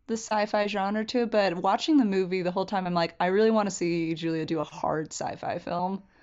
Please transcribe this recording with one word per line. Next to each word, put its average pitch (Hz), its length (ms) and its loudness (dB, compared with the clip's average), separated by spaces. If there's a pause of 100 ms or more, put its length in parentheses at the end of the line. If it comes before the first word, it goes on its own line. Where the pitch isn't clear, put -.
the 226 100 -4
sci-fi 208 520 0
genre 202 380 -2
to 240 160 0
it, 233 100 -2
but 196 240 2
watching 196 400 2
the 262 80 8
movie 190 380 0
the 180 100 0
whole 190 140 0
time, 190 200 -2
I'm 175 80 -2
like, 170 240 0
"I 180 80 0
really 208 240 4
wanna 208 220 2
see 170 420 0
Julia 160 320 -2
do 160 140 -2
a 147 40 -2
hard 156 480 -4
sci-fi - 460 -6
film." 180 460 -4 (180)